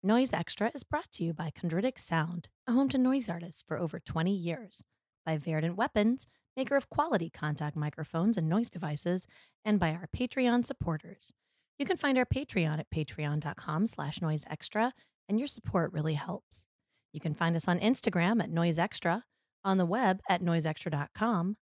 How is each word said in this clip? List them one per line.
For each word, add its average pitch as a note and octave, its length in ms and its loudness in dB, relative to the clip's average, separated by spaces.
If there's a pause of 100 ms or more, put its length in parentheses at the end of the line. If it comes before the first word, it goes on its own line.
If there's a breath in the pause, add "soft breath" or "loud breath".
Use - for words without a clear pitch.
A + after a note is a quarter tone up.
Noise A#3 300 4
Extra G3+ 420 -2
is C4+ 80 -8
brought - 300 -6
to - 100 -6
you E3 100 -2
by D#3+ 180 -6
Chondritic F#3 460 -2
Sound, E3 500 -2 (200)
a A#3+ 40 0
home C4 180 4
to C4+ 100 0
noise B3+ 300 2
artists E3+ 380 -8
for D#3 100 -2
over E3 220 -4
twenty E3+ 360 0
years, F3+ 480 -6 (420)
by D#3+ 120 -2
Verdant D#3+ 380 -2
Weapons, A3 500 2 (320)
maker C4 180 0
of C#4 140 2
quality C4+ 400 0
contact D3 460 -2
microphones E3 640 0
and E3 120 0
noise A3 220 2
devices, E3 560 -2 (380 soft breath)
and G#3 140 4
by E3+ 120 2
our E3+ 240 -6
Patreon B3 500 2
supporters. - 680 -4 (480)
You C#4+ 60 0
can F4+ 120 0
find C4+ 200 2
our B3+ 80 4
Patreon E3 540 0
at - 120 -8
patreon D3+ 480 -2
dot E3+ 180 -6
com E3 300 -2
slash C#3+ 340 -6
noise D#3 280 -2
extra, A3 440 -2 (360 soft breath)
and G#3 100 2
your C#4+ 80 -2
support - 460 -2
really D3+ 220 0
helps. - 500 -8 (480)
You D#3+ 60 -8
can D3+ 140 -2
find E3 220 2
us D#3+ 120 0
on F3 120 2
Instagram G3+ 640 2
at - 100 -2
Noise E3 280 2
Extra, F3+ 460 0 (400)
on F#3+ 120 4
the F#3 80 4
web G3 440 2
at F3+ 120 4
noise E3+ 240 2
extra D#3 260 -4
dot C#3+ 220 -2
com, G#3 440 0 (160)